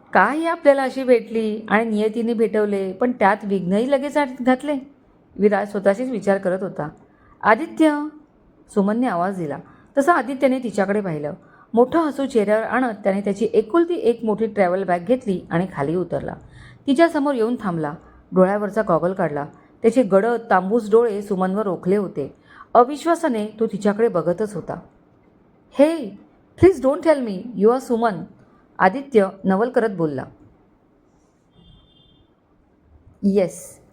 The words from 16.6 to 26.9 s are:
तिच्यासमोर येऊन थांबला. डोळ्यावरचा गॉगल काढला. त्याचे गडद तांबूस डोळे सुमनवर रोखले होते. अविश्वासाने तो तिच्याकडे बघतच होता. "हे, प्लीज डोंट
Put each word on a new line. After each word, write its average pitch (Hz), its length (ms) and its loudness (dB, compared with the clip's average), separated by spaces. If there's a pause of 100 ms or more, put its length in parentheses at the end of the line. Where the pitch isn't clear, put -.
तिच्यासमोर 294 460 2
येऊन 240 260 0
थांबला. 160 340 -4 (380)
डोळ्यावरचा 202 560 2
गॉगल 175 260 2
काढला. 151 320 -4 (360)
त्याचे 226 220 4
गडद 202 360 2 (100)
तांबूस 202 420 0
डोळे 220 300 2
सुमनवर 190 420 -2
रोखले 185 320 -2
होते. 165 400 -4 (380)
अविश्वासाने 277 720 2 (120)
तो 226 80 0
तिच्याकडे 208 400 0
बघतच 180 460 -2
होता. 170 260 -10 (920)
"हे, 294 380 2 (500)
प्लीज 339 220 6
डोंट 285 220 0